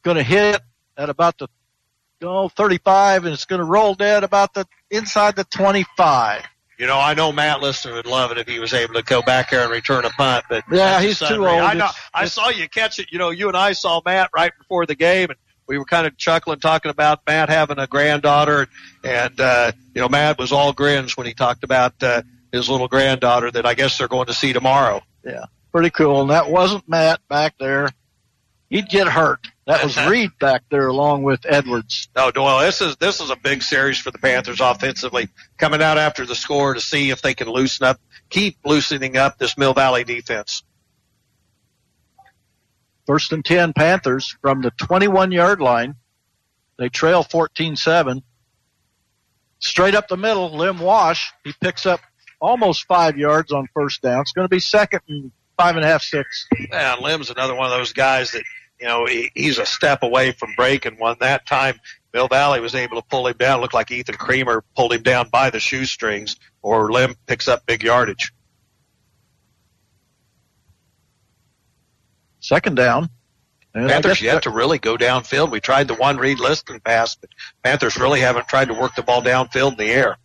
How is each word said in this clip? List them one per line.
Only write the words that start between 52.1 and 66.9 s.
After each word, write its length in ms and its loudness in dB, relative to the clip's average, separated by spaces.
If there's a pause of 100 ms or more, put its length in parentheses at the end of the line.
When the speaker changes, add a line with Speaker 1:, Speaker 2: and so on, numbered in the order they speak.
Speaker 1:
almost 460 0
five 320 2
yards 340 0
on 220 -4
first 260 -4
down. 220 0
It's 100 -6
gonna 160 -2
be 100 2
second 480 0
and 260 -12 (260)
five 180 2
and 80 0
a 40 4
half, 140 2
six. 440 -8 (240)
Speaker 2:
Yeah, 280 -2
Lim's 300 -4
another 260 -4
one 120 -2
of 100 -2
those 160 -4
guys 380 0
that, 120 -10 (380)
you 60 -10
know, 180 -2
he, 300 -4
he's 240 -2
a 80 -2
step 360 0
away 300 0
from 240 -12
breaking 420 0
one. 220 -2
That 240 -2
time, 340 -2 (360)
Mill 140 0
Valley 320 2
was 140 -8
able 220 -6
to 100 -8
pull 200 -4
him 100 -2
down. 240 2
Looked 140 -4
like 160 0
Ethan 240 -8
Creamer 500 -2 (100)
pulled 200 2
him 80 -4
down 260 0
by 220 2
the 100 -6
shoestrings, 760 -4 (260)
or 280 2